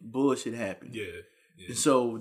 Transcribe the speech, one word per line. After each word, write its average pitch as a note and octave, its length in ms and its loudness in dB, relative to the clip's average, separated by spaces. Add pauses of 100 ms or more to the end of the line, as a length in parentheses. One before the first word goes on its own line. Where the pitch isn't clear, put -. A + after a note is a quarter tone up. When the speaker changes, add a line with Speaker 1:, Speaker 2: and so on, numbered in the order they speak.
Speaker 1:
bullshit A#2+ 540 0
happening. A2+ 400 -8
Speaker 2:
Yeah, G#2+ 100 -8 (540)
yeah. - 100 -20
Speaker 1:
And A#2+ 80 -8
so B2 440 4